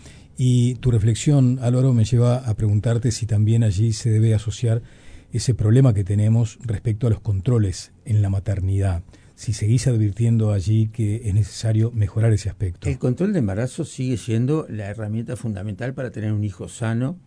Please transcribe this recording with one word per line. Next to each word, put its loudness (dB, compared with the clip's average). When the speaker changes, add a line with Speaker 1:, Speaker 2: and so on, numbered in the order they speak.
Speaker 1:
y 2
tu -2
reflexión, 2
Álvaro, 2
me 4
lleva 4
a -4
preguntarte 0
si -4
también 2
allí 2
se -4
debe 4
asociar -2
ese -2
problema 4
que 0
tenemos 2
respecto -4
a 2
los 0
controles -2
en 2
la 0
maternidad. -2
Si -6
seguís 0
advirtiendo 2
allí 2
que -4
es 0
necesario 0
mejorar 0
ese -2
aspecto. -6
Speaker 2:
El -2
control 0
de 0
embarazo -4
sigue -4
siendo -2
la -8
herramienta -8
fundamental -8
para -8
tener -4
un -2
hijo -8
sano, -4